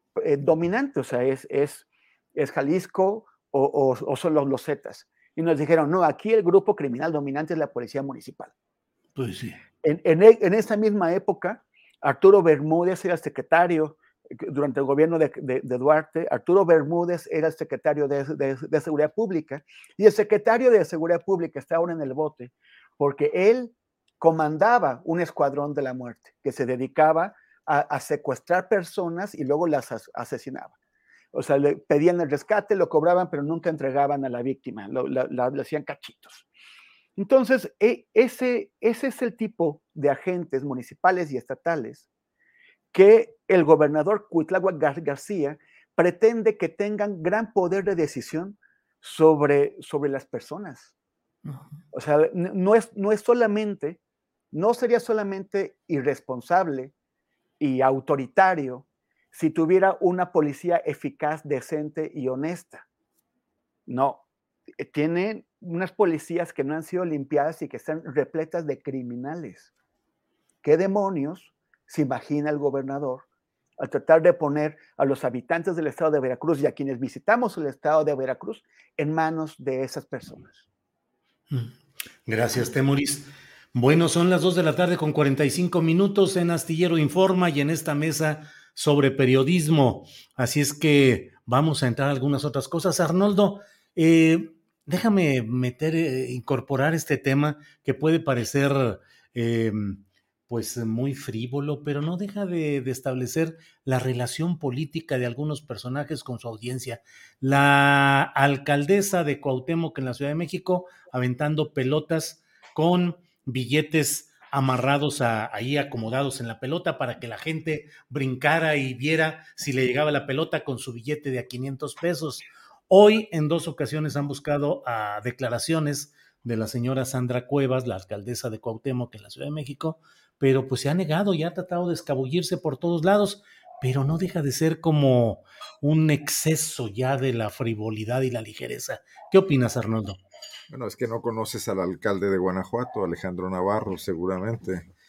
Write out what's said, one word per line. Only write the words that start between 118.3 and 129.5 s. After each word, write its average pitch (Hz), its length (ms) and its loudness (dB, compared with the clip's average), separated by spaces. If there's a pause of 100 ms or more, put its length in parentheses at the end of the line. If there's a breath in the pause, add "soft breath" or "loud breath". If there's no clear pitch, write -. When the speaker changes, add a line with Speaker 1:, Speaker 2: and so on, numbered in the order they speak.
Speaker 2:
y 131 180 -4
viera 156 520 -2 (100)
si - 160 -8
le 131 160 2
llegaba 143 240 0
la 143 160 -2
pelota 151 380 -4
con 131 120 -6
su 123 140 -12
billete 139 400 -8
de 127 80 -4
a 117 80 -10
quinientos 131 480 -10
pesos. 156 460 -6 (480 loud breath)
Hoy 208 420 8
en 156 160 0
dos 160 220 -2
ocasiones 151 480 -6
han 143 100 -4
buscado 143 580 -4
a 107 380 -6
declaraciones 139 920 -4 (300 soft breath)
de 117 140 -4
la 110 100 -4
señora 127 380 -4
Sandra 123 420 -4
Cuevas, 131 400 0
la 104 80 -4
alcaldesa 104 540 -10
de 107 100 -10
Cuauhtémoc 123 560 -8
en 107 80 -20
la - 60 -20
Ciudad 139 180 -12
de 147 60 -8